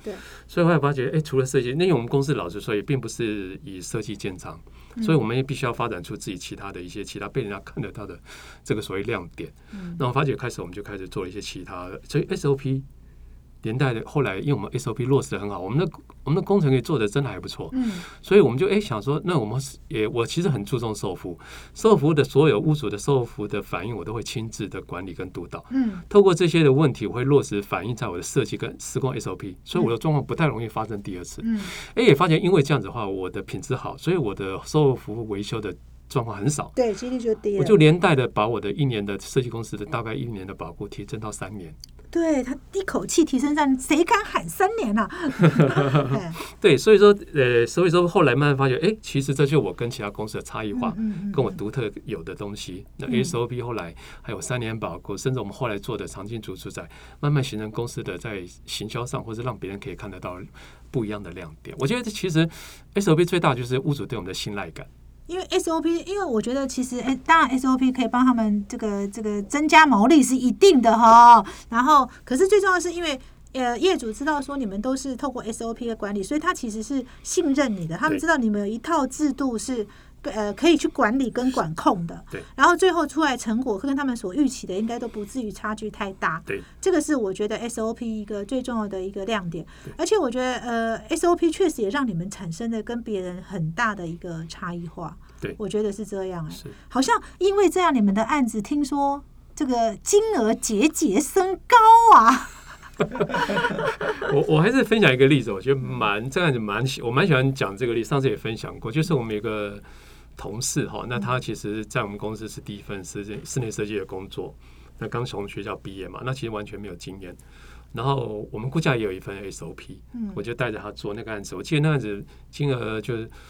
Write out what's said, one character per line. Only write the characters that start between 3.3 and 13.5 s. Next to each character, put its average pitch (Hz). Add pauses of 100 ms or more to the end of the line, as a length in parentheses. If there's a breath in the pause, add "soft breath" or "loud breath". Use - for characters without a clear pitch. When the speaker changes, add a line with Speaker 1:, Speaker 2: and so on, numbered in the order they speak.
Speaker 2:
以 92
设 110
计 107
见 95
长， 80 (340 soft breath)
Speaker 1:
嗯。 233
Speaker 2:
所 220
以 262
我 117
们 113
也 131
必 139
须 123
要 117
发 117
展 107
出 107
自 -
己 90
其 -
他 98
的 92
一 90
些， 98
其 98
他 101
被 131
人 101
家 101
看 -
得 98
到 104
的 90 (460 loud breath)
这 -
个 107
所 -
谓 98
亮 104
点。 - (200)
Speaker 1:
嗯。 180
Speaker 2:
那 135
我 123
发 139
觉 131
开 123
始 113
我 90
们 87
就 98
开 101
始 95
做 101
了 90
一 92
些 101
其 92
他 90
的， 95
所 147
以 -
S 175
O 143
P 135 (760 soft breath)